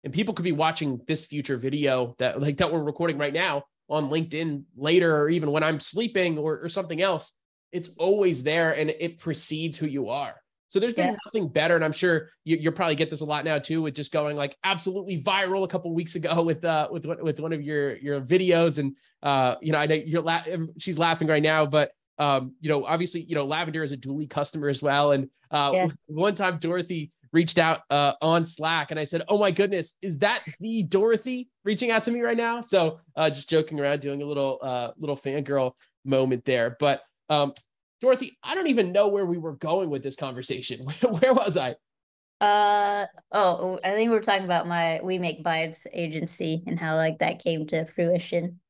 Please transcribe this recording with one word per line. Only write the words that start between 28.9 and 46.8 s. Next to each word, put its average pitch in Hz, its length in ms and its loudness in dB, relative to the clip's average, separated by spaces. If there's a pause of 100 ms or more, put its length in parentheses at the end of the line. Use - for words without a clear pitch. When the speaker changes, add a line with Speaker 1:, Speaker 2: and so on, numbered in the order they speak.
Speaker 1:
and 156 100 -4
I 151 40 -2
said, 165 240 -4
"Oh 208 100 4
my 202 120 4
goodness, 190 520 0
is 170 160 -4
that 208 260 0 (160)
the 226 220 -2
Dorothy 226 680 0 (160)
reaching 220 260 0
out 226 140 4
to 240 60 -2
me 240 100 -2
right 233 160 0
now?" 233 240 -2
So, 170 400 2 (160)
uh, 156 140 2
just 143 180 -8
joking 156 320 0
around, 143 220 0
doing 143 200 -6
a 143 40 -6
little, 139 360 -2
uh, 123 360 -4
little 143 180 -4
fangirl 139 560 -2 (320)
moment 131 400 2
there. 120 340 0
But, 143 240 2 (280)
um, 143 240 2 (460)
Dorothy, 254 420 2
I 294 120 -6
don't 370 140 0
even 208 240 2
know 202 160 4
where 196 180 2
we 175 120 -2
were 156 180 -8
going 170 340 0
with 139 120 -4
this 135 140 -8
conversation. 127 680 -8
<laughs> 143 160 -8
Where, 233 120 4
where 247 220 4
was 202 220 2
I? 127 200 -2 (640)
Speaker 2:
Uh, 208 680 4 (260)
oh, 185 520 2
I 190 100 0
think 220 160 2
we 226 60 4
were 214 60 2
talking 196 240 0
about 175 200 2
my 170 360 0
We 185 160 -2
Make 170 260 -4
Vibes 165 480 -2
agency 165 720 -4
and 170 140 -4